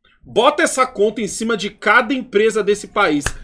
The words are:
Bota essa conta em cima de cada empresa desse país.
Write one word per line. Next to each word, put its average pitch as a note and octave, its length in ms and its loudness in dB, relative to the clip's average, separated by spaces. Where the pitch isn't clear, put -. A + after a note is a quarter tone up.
Bota D4 420 0
essa C4 240 0
conta G#3+ 340 -2
em G3+ 60 -2
cima A3+ 280 -4
de G3 140 -6
cada A3+ 440 2
empresa A3 500 0
desse G3+ 240 -2
país. D#3 360 0